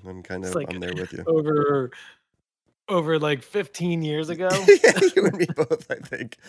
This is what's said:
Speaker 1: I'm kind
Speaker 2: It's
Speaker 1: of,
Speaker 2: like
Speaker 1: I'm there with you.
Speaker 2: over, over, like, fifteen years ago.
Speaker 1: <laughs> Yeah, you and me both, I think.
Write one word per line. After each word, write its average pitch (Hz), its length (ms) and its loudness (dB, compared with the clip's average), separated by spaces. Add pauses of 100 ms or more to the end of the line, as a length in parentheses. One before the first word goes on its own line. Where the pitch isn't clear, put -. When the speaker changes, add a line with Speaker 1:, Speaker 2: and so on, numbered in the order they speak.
Speaker 1:
I'm 92 140 -14
kind 92 200 -10
Speaker 2:
It's 92 60 -6
Speaker 1:
of, 92 60 -4
Speaker 2:
like 156 180 -4
Speaker 1:
I'm 92 60 -10
there 90 140 -8
with 90 200 -8
you. - 140 -12
Speaker 2:
over, 147 640 0 (1000)
over, 165 300 0
like, 147 240 -2
fifteen 170 580 -4
years 156 280 -4
ago. 180 200 -2
Speaker 1:
<laughs> 190 340 8
Yeah, - 160 6 (160)
you 175 100 4
and 180 120 0
me 175 80 2 (100)
both, 156 340 -2
I 131 60 -6
think. 123 420 -10 (120)